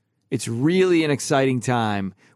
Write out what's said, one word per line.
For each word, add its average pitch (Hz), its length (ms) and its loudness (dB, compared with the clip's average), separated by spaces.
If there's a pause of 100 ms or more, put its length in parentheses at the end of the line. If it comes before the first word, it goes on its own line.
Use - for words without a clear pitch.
(300)
It's - 160 -4
really 165 560 2
an 151 80 0
exciting 135 480 0
time 107 560 -2 (220)